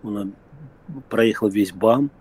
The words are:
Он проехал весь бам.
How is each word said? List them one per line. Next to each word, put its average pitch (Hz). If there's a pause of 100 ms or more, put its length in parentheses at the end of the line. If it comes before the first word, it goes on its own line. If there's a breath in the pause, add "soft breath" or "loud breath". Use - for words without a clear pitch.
Он 101 (760)
проехал 113
весь 98
бам. 113